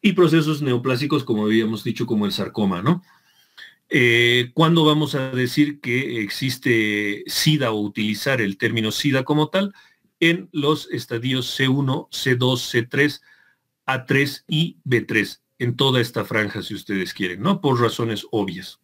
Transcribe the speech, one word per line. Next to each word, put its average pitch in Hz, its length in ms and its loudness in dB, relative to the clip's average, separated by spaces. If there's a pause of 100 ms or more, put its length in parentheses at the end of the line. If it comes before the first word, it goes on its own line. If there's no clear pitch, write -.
Y 196 80 6
procesos 156 500 4
neoplásicos, 131 600 0
como 107 220 0
habíamos 110 400 0
dicho, 120 220 -4
como 104 200 0
el 98 60 -2
sarcoma, 101 500 -2
¿no? 175 200 2 (880)
Eh, 120 640 4
¿cuándo 160 300 4
vamos 151 300 2
a 131 160 -4
decir 143 500 0
que 120 420 -4
existe 104 1040 -2
sida 139 440 0
o 107 100 -2
utilizar 107 600 -2
el 98 160 -4
término 110 340 -2
sida 131 320 0
como 151 260 0
tal? 196 240 -2 (500)
En 170 300 2
los 147 400 0
estadios 123 580 -4
C 135 180 0
uno, 135 440 0
C 127 240 0
dos, 127 260 0
C 117 220 -2
tres, 143 380 0 (640)
A 131 200 -4
tres 139 400 0
y 165 380 -2
B 123 160 2
tres, 104 420 -4 (160)
en 120 160 -2
toda 127 260 2
esta 117 240 -4
franja, 104 380 -4
si 104 120 -10
ustedes 95 380 -4
quieren, 95 300 -6
¿no? 190 180 2
Por 131 200 2
razones 113 500 -2
obvias. 95 540 -4